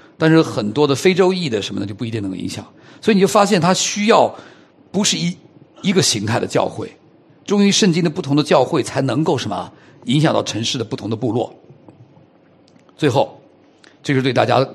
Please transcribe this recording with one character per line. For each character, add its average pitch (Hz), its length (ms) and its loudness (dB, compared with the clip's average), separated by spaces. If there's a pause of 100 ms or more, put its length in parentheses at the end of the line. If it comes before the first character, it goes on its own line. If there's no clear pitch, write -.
(160)
但 160 140 2
是 160 100 8
很 107 320 -2
多 147 140 2
的 139 80 0
非 190 180 2
洲 185 220 2
裔 170 160 -4
的 107 100 -2
什 98 140 -8
么 101 80 -6
的 98 40 -6
就 104 80 -10
不 117 120 -8
一 113 40 -6
定 110 120 -6
能 95 80 -6
够 92 60 -8
影 87 120 -8
响。 - 180 -10 (360)
所 220 100 2
以 - 20 4
你 185 60 4
就 190 80 4
发 208 160 4
现 190 160 2
他 175 140 2
需 202 320 -4
要 - 280 4 (560)
不 202 140 -4
是 165 140 -2
一， 170 180 -4 (460)
一 196 100 0
个 170 80 4
形 107 240 -2
态 110 160 -2
的 95 60 -4
教 - 200 0
会， - 240 -10 (540)
忠 202 180 0
于 202 80 4
圣 190 220 2
经 175 100 0
的 175 60 0
不 170 140 -6
同 139 120 -2
的 147 80 2
教 139 220 4
会 131 180 -2
才 139 200 -4
能 131 200 -2
够 156 140 0
什 110 140 -6
么， 92 200 -8 (360)
影 131 120 0
响 147 140 2
到 110 100 2
城 110 220 -6
市 131 140 -4
的 113 60 -4
不 123 120 -8
同 107 140 -10
的 110 40 -2
部 110 160 -4
落。 - 240 -4 (1400)
最 147 160 0
后， 113 260 0 (640)
这 147 140 -2
是 131 80 2
对 127 100 0
大 123 140 2
家 123 180 2 (100)